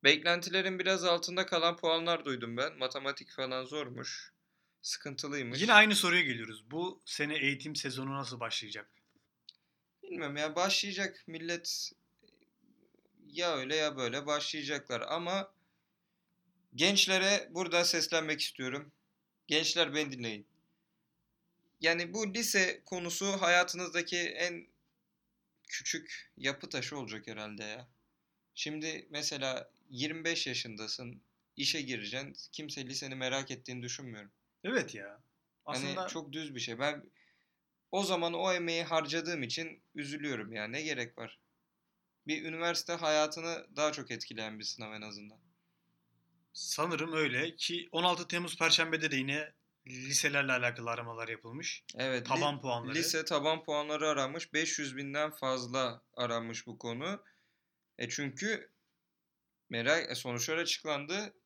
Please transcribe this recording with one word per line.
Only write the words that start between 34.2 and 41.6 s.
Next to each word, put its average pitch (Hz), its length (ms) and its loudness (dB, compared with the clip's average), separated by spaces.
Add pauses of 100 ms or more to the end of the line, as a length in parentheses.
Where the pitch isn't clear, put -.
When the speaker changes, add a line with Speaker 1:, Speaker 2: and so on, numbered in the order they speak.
Speaker 2:
Evet 208 300 0
ya. 101 260 -14 (440)
Speaker 1:
Hani 143 120 -4
Speaker 2:
Aslında 139 320 -2
Speaker 1:
çok 151 240 -8
düz 151 220 -8
bir 123 60 -6
şey. 117 180 -4
Ben 147 240 0 (880)
o 190 120 2
zaman 175 300 2
o 185 180 2
emeği 170 320 2
harcadığım 160 580 0
için 160 400 -6 (120)
üzülüyorum 139 580 -6
ya. 107 160 -4
Ne 135 140 -4
gerek 131 360 -4
var? 113 200 -12 (880)